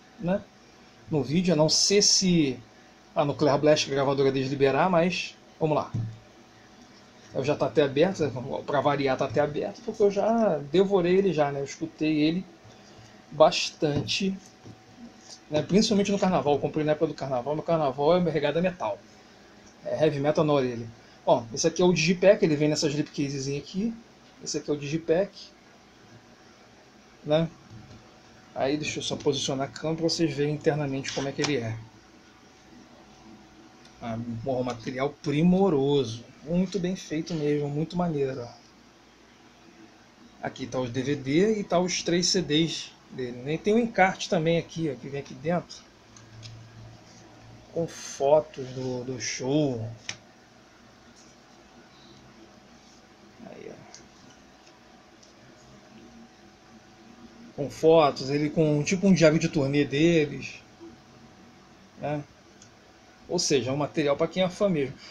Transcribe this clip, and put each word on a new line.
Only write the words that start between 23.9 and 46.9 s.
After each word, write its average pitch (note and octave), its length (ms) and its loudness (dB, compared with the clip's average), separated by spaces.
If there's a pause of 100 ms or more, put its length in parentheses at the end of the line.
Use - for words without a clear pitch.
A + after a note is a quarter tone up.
Esse D3+ 140 -6
aqui D3 120 -8
é D3+ 40 0
o C#3+ 40 -4
Digipack, D#3+ 540 -2 (1900)
né? D#3 240 2 (1080)
Aí C#3 220 -2
deixa D3+ 240 -6
eu C#3+ 40 -8
só C#3 120 -4
posicionar C3+ 520 -2
a B2 40 -12
câmera D#3+ 260 -6
pra E3 120 0
vocês D#3+ 240 0
verem D3 220 -2
internamente C#3+ 580 -2
como C#3 140 -4
é C3+ 40 -6
que D3+ 100 -6
ele C#3+ 160 0
é. A2+ 200 -4 (2250)
Ah, A#2 160 -6 (260)
porra, B2+ 160 -2
um B2+ 40 -2
material B2+ 580 -4
primoroso. C#3+ 1040 2 (200)
Muito F#3 360 -2
bem F3+ 160 -4
feito E3 400 -6
mesmo, D3 340 0
muito D#3+ 260 -4
maneiro, C#3+ 460 -2
ó. A#2+ 60 -10 (1900)
Aqui C3+ 240 -10
tá B2+ 140 -6
os B2+ 100 -4
D B2+ 140 -4
V C#3+ 120 -2
D E3 440 0
e G3 40 -6
tá F3 160 0
os F3+ 220 -2
três F3 240 0
C F#3+ 160 0
Ds D3+ 500 -2 (200)
dele, B2 320 -8
né? D3 100 -4
E D#3+ 60 -4
tem G#3 160 2
um A#3 40 6
encarte F#3+ 480 2
também E3+ 300 2
aqui, D#3+ 340 -4
ó, A#2+ 80 -10
que C#3+ 80 -14
vem C#3 140 -8
aqui - 140 -14
dentro. D#3 420 -4 (1900)